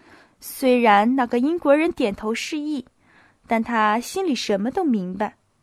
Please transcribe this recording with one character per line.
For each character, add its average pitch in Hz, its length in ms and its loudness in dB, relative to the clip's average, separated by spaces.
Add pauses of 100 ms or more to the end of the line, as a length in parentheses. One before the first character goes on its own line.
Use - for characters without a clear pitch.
(420)
虽 247 400 0
然 220 340 6
那 247 100 0
个 240 140 -2
英 311 180 0
国 285 160 4
人 311 200 2
点 220 200 -2
头 214 220 -6
示 - 220 -8
意， 294 280 -6 (640)
但 226 160 0
他 220 380 0
心 381 240 -6
里 285 100 0
什 208 240 -2
么 220 100 -4
都 381 140 -2
明 190 340 -2
白。 208 200 -6 (260)